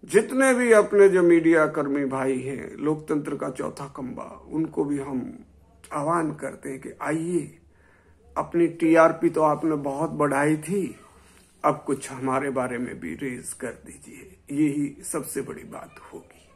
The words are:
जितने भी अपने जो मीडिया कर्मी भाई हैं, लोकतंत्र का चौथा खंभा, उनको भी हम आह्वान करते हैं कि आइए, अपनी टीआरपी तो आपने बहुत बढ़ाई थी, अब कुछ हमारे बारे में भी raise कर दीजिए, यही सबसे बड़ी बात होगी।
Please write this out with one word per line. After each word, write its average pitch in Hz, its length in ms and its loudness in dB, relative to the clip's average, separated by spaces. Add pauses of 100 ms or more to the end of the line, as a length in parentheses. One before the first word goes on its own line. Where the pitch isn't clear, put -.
जितने 254 500 4
भी 240 180 4
अपने 208 360 8
जो 180 140 4
मीडिया 165 440 6
कर्मी 143 380 -2
भाई 131 340 -2
हैं, 135 380 -8
लोकतंत्र 151 600 -4
का 143 140 -6
चौथा 131 360 -10
खंभा, - 640 -14
उनको 156 340 -2
भी 143 140 -2
हम 135 460 -8 (480)
आह्वान 151 420 -2
करते 139 360 -12
हैं 135 100 -12
कि - 80 -14 (140)
आइए, 160 560 -4 (760)
अपनी - 300 0
टीआरपी 160 640 4
तो 156 120 0
आपने 151 340 0
बहुत 143 340 -4
बढ़ाई 147 460 0
थी, 156 420 -6 (680)
अब 147 220 0
कुछ - 240 -4
हमारे 135 400 -4
बारे 123 280 -4
में 120 220 -8
भी 82 140 -10
raise 127 380 -10
कर 120 180 -10 (160)
दीजिए, - 520 -20 (160)
यही 143 480 -2
सबसे 147 400 -8
बड़ी - 220 -12
बात - 300 -16 (180)
होगी। - 440 -20